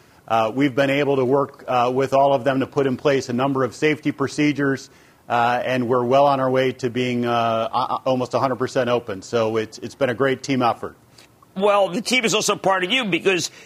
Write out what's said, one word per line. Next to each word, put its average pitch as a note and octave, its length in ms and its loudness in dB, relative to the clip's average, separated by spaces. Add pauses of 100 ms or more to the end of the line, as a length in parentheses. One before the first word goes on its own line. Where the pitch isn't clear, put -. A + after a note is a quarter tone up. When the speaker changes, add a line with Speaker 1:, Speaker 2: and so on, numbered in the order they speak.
(280)
Speaker 1:
uh, A2 260 2
we've C3+ 200 0
been C#3 160 2
able C#3 260 2
to C3 80 2
work, C#3 420 -2
uh, B2 260 2
with C3 200 0
all C#3 200 4
of B2 120 0
them C3+ 160 0
to B2 60 -2
put C#3 200 0
in B2+ 100 0
place C#3 320 0
a B2 40 -4
number C3 320 0
of A#2 100 -4
safety D3 380 0
procedures, C#3 760 -2 (400)
uh, A#2+ 360 2
and B2+ 240 -2
we're B2 160 2
well C3+ 220 4
on C#3 120 2
our C3 120 0
way C3 220 2
to B2+ 160 -6
being, B2 360 -2
uh, A#2 480 0
a-, B2 320 -2
almost B2+ 300 0
a A#2+ 40 -6
hundred B2+ 180 -2
percent B2 320 -2
open. A#2 320 -2
So A2+ 360 -2
it's, A2 220 -6
it's A#2 180 -12
been B2+ 140 -2
a A#2 40 -4
great C3 300 -2
team C3 180 -2
effort. G2+ 320 -2 (600)
Speaker 2:
Well, G3+ 340 2
the A#3+ 140 -6
team B3 240 0
is F#3 80 0
also G#3 200 0
part F#3 300 0
of F#3 60 -6
you B3+ 160 0
because F3 440 0 (160)